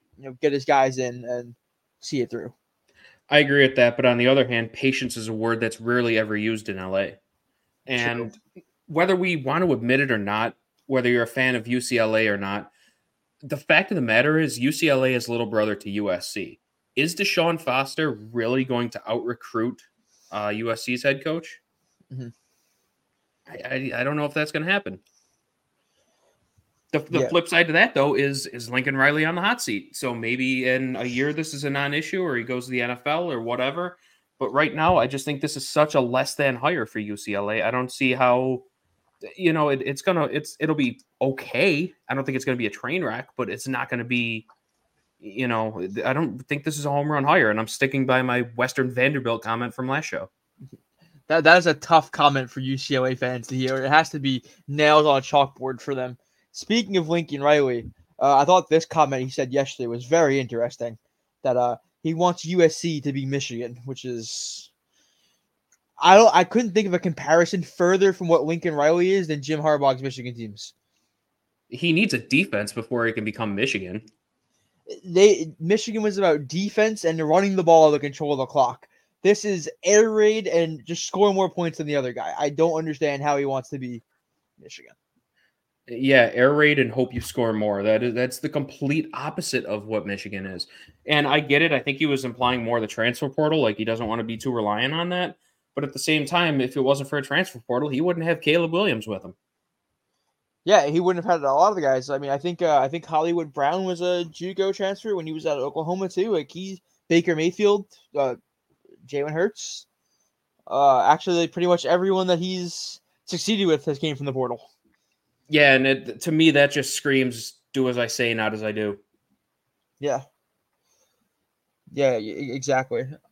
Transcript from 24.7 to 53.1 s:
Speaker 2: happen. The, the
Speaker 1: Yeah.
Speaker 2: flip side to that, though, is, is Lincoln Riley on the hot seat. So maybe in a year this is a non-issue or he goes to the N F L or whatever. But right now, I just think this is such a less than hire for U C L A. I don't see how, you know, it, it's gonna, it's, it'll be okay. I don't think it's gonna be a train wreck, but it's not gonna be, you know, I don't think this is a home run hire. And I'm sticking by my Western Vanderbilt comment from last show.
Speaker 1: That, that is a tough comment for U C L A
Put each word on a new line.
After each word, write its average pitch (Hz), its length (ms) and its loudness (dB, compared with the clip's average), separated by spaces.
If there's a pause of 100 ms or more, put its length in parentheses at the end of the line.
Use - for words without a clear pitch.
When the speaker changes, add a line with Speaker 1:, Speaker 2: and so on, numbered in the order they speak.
Speaker 2:
happen. 190 300 -4 (1900)
The, 151 80 0
the 151 220 -2
Speaker 1:
Yeah. 120 60 0
Speaker 2:
flip 170 200 0
side 170 180 4
to 156 60 -4
that, 208 200 4
though, 139 220 2
is, 139 320 -2
is 117 240 -14
Lincoln 131 260 -2
Riley 147 280 2
on 165 100 -2
the 175 60 -4
hot 226 200 -2
seat. - 360 -6
So 123 180 -4
maybe 127 540 -2
in 127 260 0
a 113 100 -6
year 127 280 -2
this 156 200 -6
is 143 120 -10
a 143 60 -4
non-issue 143 520 -4
or 147 140 -2
he 117 80 -4
goes 123 220 -6
to 127 40 -12
the 123 120 -2
N 123 100 -4
F 123 120 -12
L 160 280 -2
or 120 80 -6
whatever. 135 580 -4 (400)
But 117 120 -4
right 143 220 0
now, 160 260 2
I 123 100 2
just 135 160 -8
think 143 160 -6
this - 160 -6
is 135 120 -10
such 151 280 2
a 139 40 4
less 127 360 -2
than 139 180 0
hire 131 320 -2
for - 140 -10
U 104 160 -8
C 104 180 -8
L 101 160 -2
A. 110 120 0
I 113 100 0
don't 127 180 -2
see 131 220 0
how, 127 500 2 (760)
you 170 160 2
know, 151 180 0
it, 135 140 -2
it's 139 180 -6
gonna, 170 240 0
it's, - 340 -6
it'll 156 160 0
be 127 240 -2 (200)
okay. 143 720 -2 (160)
I 131 60 -4
don't 135 100 -4
think 135 120 -4
it's 127 80 -6
gonna 131 100 0
be 117 140 -4
a - 20 -6
train 165 320 -6
wreck, 117 340 -8
but - 140 -4
it's 127 160 -10
not 127 220 -6
gonna 120 160 -6
be, 117 420 -4 (720)
you 110 300 -6
know, 110 360 -4 (200)
I 127 80 0
don't 131 340 -4
think 147 160 -6
this 151 160 -6
is 147 80 -6
a 143 40 -2
home 143 200 -2
run 139 140 0
hire. 143 260 4
And 107 80 0
I'm 113 80 -4
sticking 135 400 -2
by 127 160 2
my 123 200 0 (120)
Western 127 340 -2
Vanderbilt 123 540 0
comment 113 320 -6
from 127 140 -8
last 147 160 -4
show. - 260 -10 (960)
Speaker 1:
That, 160 160 2
that 165 160 10
is 170 80 2
a 156 80 4
tough 156 380 2
comment 139 380 2
for 135 100 -10
U 131 180 -4
C 139 160 -6
L 127 120 0
A 127 100 -2